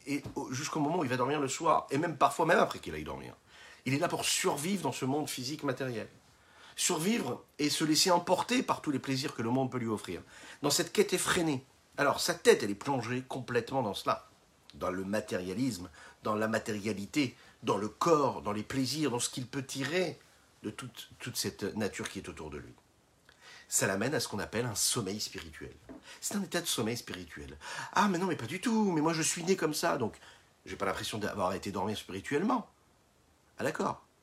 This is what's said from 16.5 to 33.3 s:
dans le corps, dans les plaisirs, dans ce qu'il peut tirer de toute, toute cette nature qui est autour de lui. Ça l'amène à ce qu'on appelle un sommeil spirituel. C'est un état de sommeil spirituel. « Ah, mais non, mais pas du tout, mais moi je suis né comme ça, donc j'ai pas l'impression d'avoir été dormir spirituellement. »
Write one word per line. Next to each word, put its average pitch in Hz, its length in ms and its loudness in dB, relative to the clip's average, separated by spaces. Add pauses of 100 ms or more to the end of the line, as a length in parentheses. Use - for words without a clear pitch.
dans 110 160 2
le 104 120 -2
corps, 139 520 4
dans 104 120 -2
les 104 100 -2
plaisirs, 131 480 0
dans 120 80 0
ce - 100 -2
qu'il 127 160 -6
peut 135 180 -6
tirer 135 560 -2 (440)
de 107 80 -4
toute, - 380 -12 (100)
toute - 180 -8
cette 101 380 -4
nature 104 340 -2
qui 101 100 -8
est 85 100 -10
autour 78 200 -10
de 73 80 -10
lui. 62 160 -14 (960)
Ça - 160 2
l'amène 107 300 0
à 123 40 2
ce - 80 -2
qu'on 104 120 -6
appelle 104 260 -2
un 117 100 -4
sommeil 104 440 0
spirituel. - 540 -10 (480)
C'est - 140 -6
un 202 80 -2
état 170 180 -4
de 170 60 -6
sommeil 117 300 0
spirituel. « 87 600 -12 (360)
Ah, 202 140 6
mais 185 100 2
non, 180 80 0
mais 190 100 0
pas - 100 -8
du 175 140 -6
tout, 214 320 4
mais 156 100 4
moi 160 120 4
je 165 80 0
suis 165 220 0
né 185 120 4
comme 156 180 0
ça, 165 240 0
donc 113 180 -2 (500)
j'ai 95 100 -10
pas 98 100 -4
l'impression 110 320 -4
d'avoir 98 360 0
été 98 180 -6
dormir 98 260 -2
spirituellement. » 170 720 0 (920)